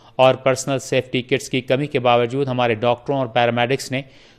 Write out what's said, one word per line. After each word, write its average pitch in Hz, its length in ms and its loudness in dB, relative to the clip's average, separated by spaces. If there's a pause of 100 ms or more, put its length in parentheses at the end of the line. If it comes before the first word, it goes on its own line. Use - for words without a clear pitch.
(200)
और 131 160 6
पर्सनल 131 420 -2
सेफ्टी 127 440 -2
किट्स 127 280 -4
की 127 120 -2
कमी 135 260 -2
के 139 120 -2
बावजूद 120 500 2
हमारे 123 260 0
डॉक्टरों 120 440 -2
और 127 80 -4
पैरामेडिक्स 120 640 0
ने 135 120 -6 (360)